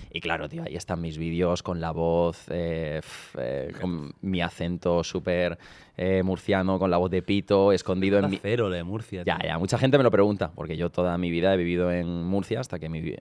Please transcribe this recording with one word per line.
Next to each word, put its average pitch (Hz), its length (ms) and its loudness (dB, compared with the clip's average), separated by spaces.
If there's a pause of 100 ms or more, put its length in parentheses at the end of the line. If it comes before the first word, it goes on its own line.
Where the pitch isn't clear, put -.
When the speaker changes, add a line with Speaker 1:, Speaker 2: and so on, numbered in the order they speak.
(140)
Speaker 1:
Y 82 80 -8
claro, 80 260 -4
tío, 165 140 -10
ahí 113 140 -8
están 85 260 -4
mis 80 160 -6
vídeos 85 460 0
con 87 180 -4
la 80 80 -4
voz, 82 640 0
eh, 82 480 -4
f-, - 420 -14
eh, 67 400 -4
con 82 400 -6
mi 92 200 -2
acento 85 600 -2
súper, 87 540 -2 (400)
eh, 95 240 2
murciano, 95 560 0
con 92 140 2
la 87 60 4
voz 90 120 2
de 90 140 0
pito, 101 480 4
escondido 95 480 2
en 98 100 4
mi 98 80 -2
Speaker 2:
Cero 107 320 0
de 87 140 -2
Murcia, 95 420 -8
Speaker 1:
Ya, 87 140 2
Speaker 2:
tío. 82 100 -4
Speaker 1:
ya, 80 80 -2
mucha 95 220 0
gente 131 180 6
me 139 60 6
lo 117 80 6
pregunta, 101 420 4
porque 80 240 -6
yo 85 140 -2
toda 87 260 0
mi 87 140 0
vida 85 200 4
he 98 60 6
vivido 87 340 2
en 87 340 -2
Murcia 98 340 -2
hasta 123 180 -6
que 80 120 -8
mi 80 120 -6
vi-, 80 200 -6